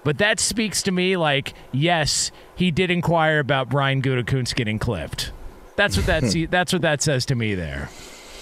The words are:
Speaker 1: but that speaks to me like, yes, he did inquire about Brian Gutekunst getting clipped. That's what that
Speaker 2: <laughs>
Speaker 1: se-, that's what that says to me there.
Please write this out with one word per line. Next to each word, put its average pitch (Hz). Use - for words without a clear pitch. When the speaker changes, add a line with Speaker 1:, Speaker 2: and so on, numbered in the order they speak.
Speaker 1:
but 151
that 220
speaks 208
to 196
me 185
like, 147
yes, 156
he 180
did 175
inquire 160
about 135
Brian 135
Gutekunst 127
getting 107
clipped. -
That's 202
what -
that 160
Speaker 2:
<laughs> 113
Speaker 1:
se-, 165
that's 180
what 180
that 151
says 135
to 139
me 110
there. 69